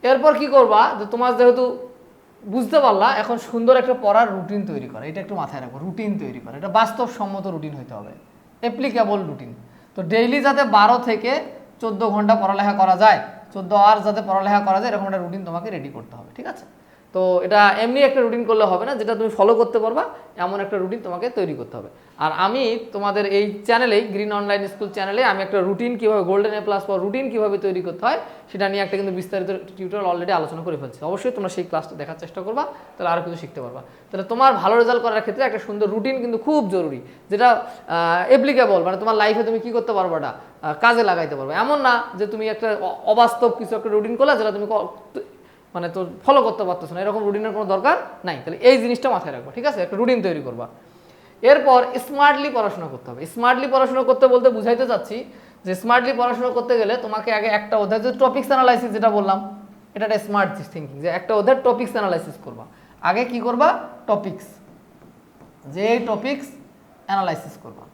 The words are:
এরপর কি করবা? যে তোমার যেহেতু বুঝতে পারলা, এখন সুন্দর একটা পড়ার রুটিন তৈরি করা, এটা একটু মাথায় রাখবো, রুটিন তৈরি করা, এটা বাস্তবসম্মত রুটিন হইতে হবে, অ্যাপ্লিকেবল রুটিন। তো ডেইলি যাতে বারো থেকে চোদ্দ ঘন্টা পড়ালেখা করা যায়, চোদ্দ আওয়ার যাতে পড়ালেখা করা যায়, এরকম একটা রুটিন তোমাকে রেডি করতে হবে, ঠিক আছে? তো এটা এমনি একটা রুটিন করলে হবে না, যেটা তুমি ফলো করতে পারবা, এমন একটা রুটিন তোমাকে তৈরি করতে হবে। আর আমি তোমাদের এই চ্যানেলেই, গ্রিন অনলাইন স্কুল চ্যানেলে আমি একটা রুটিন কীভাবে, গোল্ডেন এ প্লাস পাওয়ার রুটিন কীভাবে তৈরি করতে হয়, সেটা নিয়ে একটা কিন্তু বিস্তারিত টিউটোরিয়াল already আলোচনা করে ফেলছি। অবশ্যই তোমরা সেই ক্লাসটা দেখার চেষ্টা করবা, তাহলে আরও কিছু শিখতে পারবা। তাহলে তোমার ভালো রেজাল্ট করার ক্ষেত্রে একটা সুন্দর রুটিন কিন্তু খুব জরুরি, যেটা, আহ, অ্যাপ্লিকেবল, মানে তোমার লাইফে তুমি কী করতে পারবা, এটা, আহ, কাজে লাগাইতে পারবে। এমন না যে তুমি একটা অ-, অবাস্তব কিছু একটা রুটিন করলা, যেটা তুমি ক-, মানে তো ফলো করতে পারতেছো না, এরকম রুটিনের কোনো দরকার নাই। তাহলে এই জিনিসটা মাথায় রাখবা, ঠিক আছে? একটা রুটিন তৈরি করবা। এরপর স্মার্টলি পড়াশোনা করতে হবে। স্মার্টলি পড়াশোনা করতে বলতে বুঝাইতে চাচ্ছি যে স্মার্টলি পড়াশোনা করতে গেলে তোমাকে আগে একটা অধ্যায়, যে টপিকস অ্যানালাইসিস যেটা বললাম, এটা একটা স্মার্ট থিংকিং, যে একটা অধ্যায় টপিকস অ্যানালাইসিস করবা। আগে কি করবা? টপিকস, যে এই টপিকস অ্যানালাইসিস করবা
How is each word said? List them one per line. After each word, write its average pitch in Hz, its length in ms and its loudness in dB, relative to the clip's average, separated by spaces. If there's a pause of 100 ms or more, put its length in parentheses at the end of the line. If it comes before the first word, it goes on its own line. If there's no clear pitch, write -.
এরপর 269 260 6
কি 294 120 -2
করবা? 240 520 6
যে 208 120 -6
তোমার 240 260 0
যেহেতু 247 520 4 (580)
বুঝতে 233 340 2
পারলা, 233 360 4
এখন 233 220 -2
সুন্দর 233 380 2
একটা 254 260 2
পড়ার 214 320 4
রুটিন 196 320 -6
তৈরি 139 220 -8
করা, 117 160 -12
এটা 160 160 -10
একটু 196 140 -10
মাথায় 143 280 -8
রাখবো, 127 160 -14
রুটিন 185 400 -6
তৈরি 123 220 -10
করা, 113 160 -16
এটা 170 120 -10
বাস্তবসম্মত 208 760 -6
রুটিন 151 280 -10
হইতে 123 200 -16
হবে, 104 160 -16 (500)
অ্যাপ্লিকেবল 226 640 -2
রুটিন। 135 320 -12 (420)
তো 190 60 -8
ডেইলি 233 380 2
যাতে 277 240 2
বারো 233 340 4
থেকে 247 460 -2 (360)
চোদ্দ 220 280 -2
ঘন্টা 208 260 4
পড়ালেখা 196 380 0
করা 190 240 4
যায়, 208 240 6 (320)
চোদ্দ 190 200 -6
আওয়ার 208 300 6
যাতে 208 240 -2
পড়ালেখা 196 340 0
করা 190 200 2
যায়, 226 120 -2
এরকম 196 120 -4
একটা 190 140 -4
রুটিন 180 260 -8
তোমাকে 170 260 -8
রেডি 143 180 -10
করতে 117 280 -16
হবে, 117 200 -20
ঠিক 269 100 -14
আছে? - 200 -14 (460)
তো 185 280 2
এটা 202 300 6
এমনি 233 300 0
একটা 269 200 6
রুটিন 233 240 0
করলে 220 200 4
হবে 185 220 0
না, 277 80 -4
যেটা 220 200 -4
তুমি 220 140 -2
ফলো 214 260 4
করতে 233 240 2
পারবা, 226 260 0 (320)
এমন 185 240 -4
একটা 202 180 -4
রুটিন 185 260 -4
তোমাকে 185 260 -6
তৈরি 185 240 -4
করতে 123 220 -12
হবে। 104 120 -14 (300)
আর 156 140 -2
আমি 226 460 0 (140)
তোমাদের 202 340 -2
এই 202 380 0
চ্যানেলেই, 233 360 2
গ্রিন 208 320 -6
অনলাইন 202 360 -2
স্কুল 202 200 -10
চ্যানেলে 202 360 -2
আমি 196 180 0
একটা 190 180 0
রুটিন 202 380 -2
কীভাবে, 214 240 2
গোল্ডেন 202 320 0
এ 208 60 -4
প্লাস 202 240 -2
পাওয়ার 196 220 -2
রুটিন 254 240 -4
কীভাবে 208 280 0
তৈরি 190 240 -2
করতে 175 240 -6
হয়, 320 140 0 (320)
সেটা 196 160 -2
নিয়ে 196 140 -2
একটা 196 140 -4
কিন্তু 196 160 -4
বিস্তারিত 185 380 -6 (260)
টিউটোরিয়াল 185 400 -4
already 175 200 -2
আলোচনা 160 260 -4
করে 160 140 -6
ফেলছি। 135 280 -12
অবশ্যই 185 260 -4
তোমরা 208 180 -6
সেই 180 160 -6
ক্লাসটা 160 320 -6
দেখার 151 220 -12
চেষ্টা 175 240 -14
করবা, 226 200 -4
তাহলে - 460 -8
আরও 170 140 0
কিছু 170 140 -8
শিখতে 165 240 -14
পারবা। 127 220 -12 (280)
তাহলে 190 160 -6
তোমার 254 260 4
ভালো 202 240 2
রেজাল্ট 233 260 4
করার 220 180 0
ক্ষেত্রে 214 240 -4
একটা 220 140 -2
সুন্দর 208 280 -4
রুটিন 226 340 -2
কিন্তু 233 180 -4
খুব 269 320 0
জরুরি, 156 300 -2 (300)
যেটা, 220 200 4
আহ, 170 800 0
অ্যাপ্লিকেবল, 240 560 4
মানে 185 120 -2
তোমার 220 180 0
লাইফে 214 280 2
তুমি 226 160 -2
কী 233 140 -8
করতে 226 200 -2
পারবা, 185 240 0
এটা, 143 120 -4
আহ, - 520 -8
কাজে 233 220 4
লাগাইতে 170 340 0
পারবে। 135 180 -8
এমন 269 260 0
না 240 220 2 (160)
যে 208 80 -2
তুমি 214 220 -6
একটা 220 320 -2
অ-, 185 140 -4 (100)
অবাস্তব 233 440 4
কিছু 226 280 -4
একটা 220 120 -6
রুটিন 214 280 0
করলা, 277 200 4
যেটা 214 160 -2
তুমি 202 180 -6
ক-, 208 160 -2 (880)
মানে 175 140 -6
তো 180 180 -6 (200)
ফলো 277 160 6
করতে 220 220 -2
পারতেছো 175 300 -6
না, 175 60 -8
এরকম 208 240 -2
রুটিনের 208 280 -2
কোনো 214 120 -4
দরকার 196 320 2 (280)
নাই। 165 200 -6
তাহলে 160 120 -8
এই 254 220 8
জিনিসটা 240 320 -2
মাথায় 175 220 -2
রাখবা, 131 200 -12
ঠিক 240 140 -4
আছে? 214 160 -2
একটা 180 140 -6
রুটিন 240 260 2
তৈরি 165 200 -2
করবা। 120 260 -10 (760)
এরপর 254 420 6 (140)
স্মার্টলি 285 560 2
পড়াশোনা 196 320 -2
করতে 131 240 -14
হবে। 127 160 -12
স্মার্টলি 247 400 0
পড়াশোনা 262 360 2
করতে 262 240 4
বলতে 254 240 6
বুঝাইতে 233 360 0
চাচ্ছি 226 380 -4 (400)
যে 185 100 -4
স্মার্টলি 240 380 2
পড়াশোনা 247 380 -2
করতে 240 280 0
গেলে 220 180 0
তোমাকে 220 360 -4
আগে 214 140 0
একটা 208 300 0
অধ্যায়, 208 260 0
যে 254 100 -2
টপিকস 269 340 0
অ্যানালাইসিস 254 460 2
যেটা 214 180 2
বললাম, 196 560 -2 (280)
এটা 208 100 -4
একটা 214 140 0
স্মার্ট 202 320 0 (220)
থিংকিং, 139 280 -12
যে 160 80 -2
একটা 180 260 -2
অধ্যায় 233 300 4
টপিকস 240 280 0
অ্যানালাইসিস 175 420 -2 (100)
করবা। 117 200 -16 (380)
আগে 202 220 0
কি 240 160 -6
করবা? 240 380 2 (280)
টপিকস, - 400 -4 (1200)
যে 170 200 -4
এই 233 120 2
টপিকস 233 480 -4 (600)
অ্যানালাইসিস 185 560 -4
করবা - 320 -20